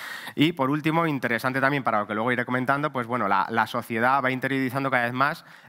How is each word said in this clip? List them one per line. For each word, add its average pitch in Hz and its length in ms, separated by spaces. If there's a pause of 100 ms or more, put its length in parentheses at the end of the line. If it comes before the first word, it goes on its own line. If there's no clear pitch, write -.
(360)
Y 151 160
por 135 180
último, 156 380
interesante 127 540
también 135 220
para 110 160
lo 104 80
que 107 60
luego 110 200
iré 120 100
comentando, 135 480
pues 123 160
bueno, 117 220
la, 98 200
la 113 180
sociedad 123 540
va 127 80
interiorizando 135 640
cada 123 140
vez 120 80
más 139 320 (240)